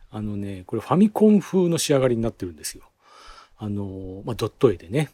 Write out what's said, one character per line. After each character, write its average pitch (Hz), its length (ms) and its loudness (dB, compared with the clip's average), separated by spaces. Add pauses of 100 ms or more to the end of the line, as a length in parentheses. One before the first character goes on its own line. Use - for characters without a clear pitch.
(120)
あ 107 100 -10
の 104 160 -6
ね、 98 300 -10
こ - 80 -6
れ 110 80 -4
フ - 60 -16
ァ 139 60 2
ミ 208 140 6
コ 214 180 4
ン 208 120 6
風 180 280 0
の 165 120 0
仕 - 160 2
上 135 40 4
が 131 80 4
り 120 80 2
に 113 60 -2
な 113 80 -2
っ - 20 -2
て - 140 -10
る 87 60 -8
ん 78 40 -18
で - 80 -20
す - 120 -12
よ。 - 80 -20 (760)
あ 107 100 -10
の、 95 560 -8
ま 120 100 -8
あ、 - 20 -6
ド 113 100 -4
ッ 107 40 -6
ト - 220 4
絵 87 60 -6
で 85 120 -20
ね。 139 240 -2